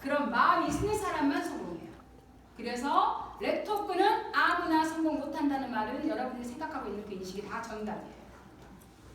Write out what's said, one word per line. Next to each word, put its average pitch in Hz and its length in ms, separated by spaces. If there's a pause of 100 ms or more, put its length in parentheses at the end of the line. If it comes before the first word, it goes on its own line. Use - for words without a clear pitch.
그런 285 300
마음이 330 420
있는 415 240
사람만 320 460
성공해요. - 500 (640)
그래서 254 840
레토크는 392 920
아무나 330 500
성공 320 340
못 277 160
한다는 269 360
말은 240 380
여러분들이 247 360
생각하고 311 440
있는 202 160
그 202 100
인식이 185 340
다 226 120
정답이에요. 214 640 (920)